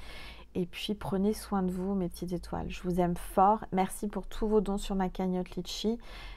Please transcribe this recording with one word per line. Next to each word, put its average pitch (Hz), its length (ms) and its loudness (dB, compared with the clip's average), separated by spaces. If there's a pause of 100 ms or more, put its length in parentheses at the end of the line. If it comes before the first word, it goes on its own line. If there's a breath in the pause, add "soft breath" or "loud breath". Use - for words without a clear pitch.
(560 loud breath)
Et 180 100 0
puis - 280 -6
prenez 196 380 2
soin 202 300 -2
de 180 80 0
vous, 185 240 -2
mes 185 140 0
petites 175 240 -6
étoiles. 170 360 -4
Je 180 140 -8
vous 180 180 2
aime 175 160 4
fort. 202 560 6
Merci 190 360 0
pour 190 180 -4
tous - 220 -2
vos 214 120 6
dons 202 180 2
sur 208 180 -2
ma 190 120 2
cagnotte 180 420 0
Litchi. 208 480 -2 (380 loud breath)